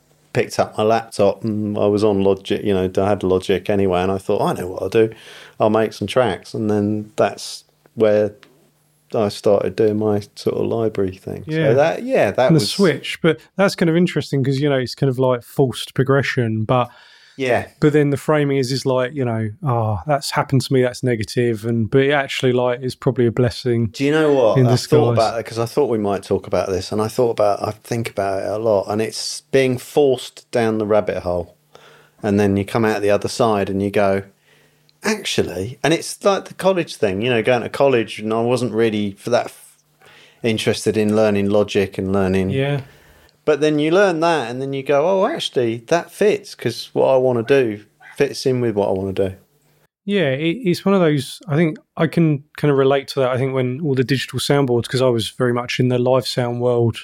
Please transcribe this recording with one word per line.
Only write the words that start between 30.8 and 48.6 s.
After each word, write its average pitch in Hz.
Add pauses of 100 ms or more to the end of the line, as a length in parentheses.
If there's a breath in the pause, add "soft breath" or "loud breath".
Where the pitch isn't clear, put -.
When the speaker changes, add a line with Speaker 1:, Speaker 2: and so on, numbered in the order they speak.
Speaker 1:
rabbit 101
hole, 90 (680 loud breath)
and 101
then 98
you 101
come 113
out 107
the 101
other 101
side 104
and 98
you 101
go, 98 (800 soft breath)
"Actually," 101
and 147
it's -
like 196
the -
college 180
thing, 98
you 123
know, 113
going 120
to -
college, 127
and 110
I 113
wasn't 120
really 107
for -
that 117
f-, - (640 soft breath)
interested 110
in 107
learning 104
Logic 101
and 95
learning 95
Speaker 2:
Yeah. 135 (640 soft breath)
Speaker 1:
But 147
then 151
you 156
learn 180
that, 160
and 131
then 139
you 135
go, 143 (100)
"Oh, 196
actually, 120 (100)
that 165
fits, -
'cause -
what 135
I 135
wanna 127
do 117 (360)
fits 139
in 127